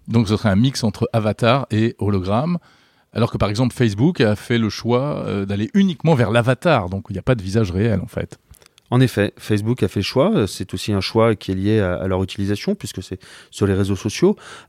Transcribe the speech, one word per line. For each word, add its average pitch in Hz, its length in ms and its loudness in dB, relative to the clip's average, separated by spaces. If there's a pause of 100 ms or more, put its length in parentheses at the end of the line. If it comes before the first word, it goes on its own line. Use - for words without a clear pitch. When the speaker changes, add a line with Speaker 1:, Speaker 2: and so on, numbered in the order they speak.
Speaker 1:
Donc 113 200 2
ce 107 100 2
serait 110 120 0
un 95 60 4
mix 127 280 2
entre 113 300 -2
avatar 117 580 2
et 113 260 0
hologramme, 104 640 -2 (520)
alors 113 200 0
que 110 80 -4
par 101 100 0
exemple 113 240 0
Facebook 123 480 2
a 107 140 2
fait 117 240 -2
le 110 100 0
choix, 127 560 -2
euh, 101 220 -4
d'aller 101 260 -2
uniquement 185 400 2
vers 120 160 2
l'avatar, 117 600 2
donc 98 200 -6
il 104 40 -8
n'y 92 60 -6
a - 40 -10
pas 131 100 2
de 117 80 -4
visage 95 300 0
réel 107 320 0
en - 40 -10
fait. - 300 -8 (520)
Speaker 2:
En 123 120 4
effet, 110 340 2
Facebook 110 480 -2
a 98 60 2
fait - 100 -4
le 95 60 -2
choix, 165 280 0
euh, 131 140 2
c'est - 260 -10
aussi 95 200 -4
un 98 80 0
choix 113 340 2
qui - 160 -6
est 98 40 -2
lié 104 260 2
à, 90 140 0
à 90 120 -4
leur 95 160 0
utilisation, 101 500 -4
puisque 101 300 -10
c'est - 160 -12 (320)
sur - 160 0
les 98 60 4
réseaux 98 240 0
sociaux. 175 400 0 (320)